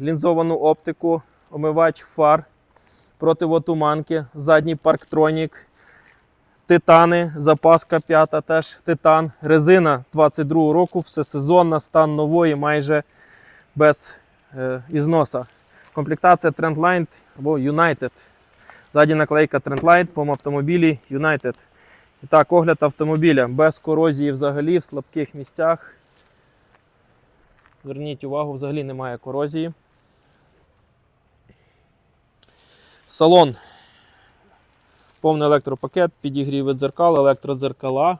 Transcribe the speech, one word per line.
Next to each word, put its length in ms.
лінзовану 540
оптику, 680
омивач 540
фар, 300
противотуманки, 1160
задній 420
парктронік, 880
титани, 720
запаска 640
п'ята, 400
теж 440
титан, 560
резина 720
двадцять 340
другого 260
року, 280
всесезонна, 800
стан 360
нової, 380
майже 480
без, 440
е, 360
ізноса. 560
Комплектація 580
Trendline 560
або 200
United. 520
Ззаді 220
наклейка 440
Trendline, 480
по 200
автомобілі 720
United. 440
І 40
так, 260
огляд 280
автомобіля 680
без 300
корозії 540
взагалі, 460
в 60
слабких 500
місцях. 600
Зверніть 400
увагу, 280
взагалі 320
немає 340
корозії. 540
Салон. 500
Повний 260
електропакет, 720
підігріви 540
дзеркал, 420
електродзеркала, 1040